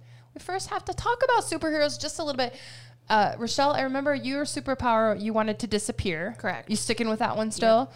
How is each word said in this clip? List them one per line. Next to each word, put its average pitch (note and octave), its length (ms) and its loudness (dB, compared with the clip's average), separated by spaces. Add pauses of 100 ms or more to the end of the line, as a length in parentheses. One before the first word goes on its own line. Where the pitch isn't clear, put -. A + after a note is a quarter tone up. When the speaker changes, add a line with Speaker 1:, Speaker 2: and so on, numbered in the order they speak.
(340)
Speaker 1:
we D4 60 -18
first F#4+ 300 -6
have F#4+ 160 -6
to F#4 80 -6
talk A#4+ 320 -2
about A#4+ 180 4
superheroes D4+ 560 0
just D4+ 200 -8
a E4 40 -4
little C#4+ 140 -4
bit. B3+ 180 -2 (540)
Uh, G3+ 280 4
Rochelle, C#4 360 2
I - 80 0
remember C#4 340 0
your C4+ 300 -2
superpower, A#3 760 0
you G#3+ 120 -2
wanted G#3+ 260 0
to A#3+ 80 -4
disappear. G3+ 680 -2
Speaker 2:
Correct. E3 320 -4
Speaker 1:
You G#3 80 0
sticking A3+ 320 -2
with A3 100 0
that A3+ 160 0
one A3 120 0
Speaker 2:
Yep. G#3+ 60 -4
Speaker 1:
still? A3+ 420 4